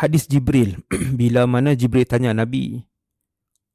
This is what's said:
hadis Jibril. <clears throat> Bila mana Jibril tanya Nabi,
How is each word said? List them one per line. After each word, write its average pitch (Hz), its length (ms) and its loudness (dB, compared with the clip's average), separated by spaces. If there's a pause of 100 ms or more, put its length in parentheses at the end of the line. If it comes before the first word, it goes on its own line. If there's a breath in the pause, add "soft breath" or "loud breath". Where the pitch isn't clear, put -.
hadis 151 240 0
Jibril. 127 560 0 (160)
<clears throat> 131 240 -4
Bila 120 240 2
mana 127 320 2
Jibril 123 320 0
tanya 123 240 0
Nabi, 123 500 -4 (920)